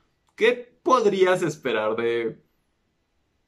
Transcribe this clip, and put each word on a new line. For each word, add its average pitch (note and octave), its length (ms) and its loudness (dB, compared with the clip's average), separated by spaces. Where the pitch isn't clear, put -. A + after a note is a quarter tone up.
¿qué A#3+ 460 -2
podrías F#3+ 600 2
esperar A2 540 -4
de, A#2 420 -4